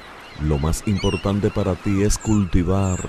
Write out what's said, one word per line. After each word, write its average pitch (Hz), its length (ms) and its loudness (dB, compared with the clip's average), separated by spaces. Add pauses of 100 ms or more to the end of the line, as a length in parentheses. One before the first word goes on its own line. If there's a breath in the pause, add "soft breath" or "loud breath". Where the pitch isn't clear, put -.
(400)
lo 76 200 0
más 80 260 0
importante 101 640 0
para 95 240 0
ti 98 300 0
es 107 140 2
cultivar, 95 920 2